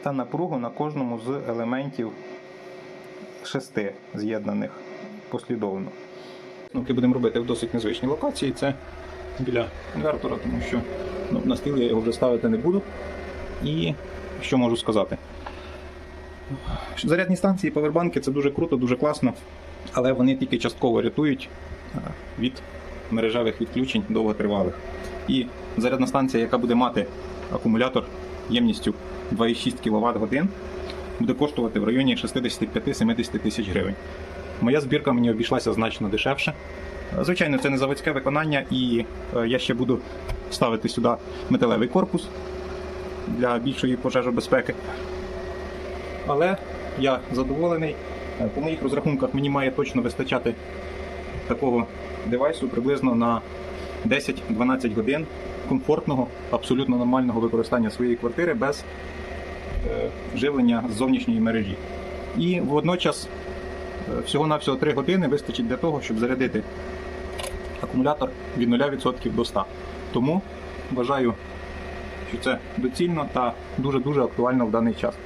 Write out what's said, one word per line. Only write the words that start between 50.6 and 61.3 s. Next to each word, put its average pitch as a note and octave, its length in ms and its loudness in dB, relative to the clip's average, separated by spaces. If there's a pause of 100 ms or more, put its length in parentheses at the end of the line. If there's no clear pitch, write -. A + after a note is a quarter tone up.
такого A#2+ 400 2 (380)
девайсу C3 420 2
приблизно B2+ 480 4
на A#2 260 4 (640)
десять-дванадцять B2 880 2
годин C3 320 2 (440)
комфортного, C3+ 580 2 (240)
абсолютно B2 460 2
нормального B2 420 4
використання A2+ 500 2
своєї B2 260 2
квартири D3+ 380 0
без, C3+ 300 0 (1040)
е, - 220 -2 (260)
живлення B2 540 4
з A2 40 -2
зовнішньої A#2+ 460 2